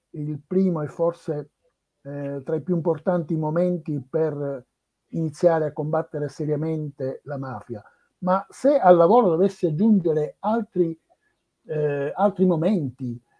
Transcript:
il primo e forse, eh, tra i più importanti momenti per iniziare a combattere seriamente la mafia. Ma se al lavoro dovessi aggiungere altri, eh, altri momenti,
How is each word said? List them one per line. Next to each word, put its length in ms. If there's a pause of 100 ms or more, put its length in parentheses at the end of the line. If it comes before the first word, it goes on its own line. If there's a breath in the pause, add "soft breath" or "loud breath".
(100)
il 360
primo 360
e 60
forse, 600 (520)
eh, 400
tra 140
i 60
più 120
importanti 600
momenti 720
per 560 (460)
iniziare 560
a 60
combattere 560
seriamente 960
la 120
mafia. 480 (340 soft breath)
Ma 300
se 300
al 180
lavoro 320
dovessi 380
aggiungere 720
altri, 600 (680)
eh, 500
altri 300
momenti, 720 (200)